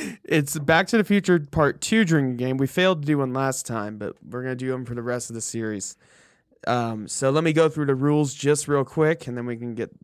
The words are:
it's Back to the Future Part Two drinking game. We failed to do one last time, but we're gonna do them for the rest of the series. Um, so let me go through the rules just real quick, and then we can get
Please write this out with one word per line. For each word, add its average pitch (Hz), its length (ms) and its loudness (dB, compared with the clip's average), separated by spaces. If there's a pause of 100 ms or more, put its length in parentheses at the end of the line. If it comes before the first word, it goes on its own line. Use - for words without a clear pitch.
(240)
it's 151 340 0
Back 165 300 4
to 233 80 2
the 214 80 4
Future 190 360 4
Part 147 400 2
Two 220 240 2
drinking 143 320 2
game. 127 200 -2
We 135 100 2
failed 180 360 2
to 139 40 -6
do 151 120 2
one 131 140 0
last 135 340 -2
time, 107 320 -6
but 104 260 -8
we're 123 180 -10
gonna 131 120 -4
do 131 160 -6
them 127 140 -4
for 120 100 -8
the 120 80 -6
rest 120 280 -4
of 113 40 -10
the 113 60 -8
series. 107 560 -6 (720)
Um, 113 420 -2
so 135 220 0
let 156 120 2
me 165 100 2
go 160 160 4
through 151 180 -2
the 135 80 2
rules 147 400 2
just 143 340 0
real 139 160 2
quick, - 420 0
and 123 100 -6
then 120 100 -6
we 120 100 -6
can 120 180 -8
get 110 160 -6 (140)